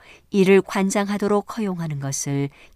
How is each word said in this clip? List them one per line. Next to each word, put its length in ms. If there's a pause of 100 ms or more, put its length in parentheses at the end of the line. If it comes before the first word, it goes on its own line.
(320)
이를 300
관장하도록 960
허용하는 420
것을 500 (260)